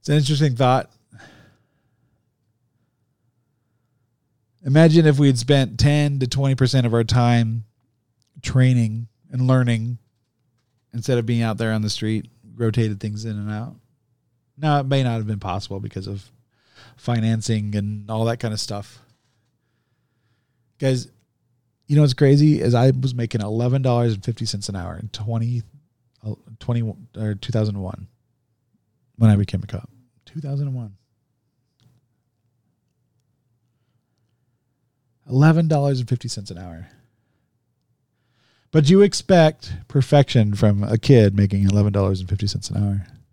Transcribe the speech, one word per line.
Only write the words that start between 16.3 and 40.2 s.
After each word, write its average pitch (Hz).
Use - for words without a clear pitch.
financing 110
and 104
all 110
that 117
kind 110
of 104
stuff. -
Guys, 131
you 143
know 151
what's 135
crazy 143
is 120
I 131
was 131
making 117
eleven 117
dollars 120
and 101
fifty 117
cents 101
an 98
hour 87
in 107
twenty, 113
uh, 107
twenty, 117
or 107
two -
thousand 107
one 92
when 113
I 104
became 101
a -
cop. -
Two -
thousand 139
one. 107
Eleven 156
dollars 143
and 123
fifty 120
cents 101
an 90
hour. 85
But 151
you 190
expect 175
perfection 127